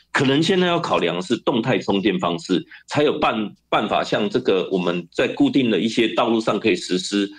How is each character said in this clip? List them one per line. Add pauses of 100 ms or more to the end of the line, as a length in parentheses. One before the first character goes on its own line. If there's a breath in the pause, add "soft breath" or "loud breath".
(120)
可
能
现
在
要
考
量
的
是
动
态
充
电
方
式， (220 loud breath)
才
有
办-， (160)
办
法
像
这
个
我
们
在
固
定
的
一
些
道
路
上
可
以
实
施。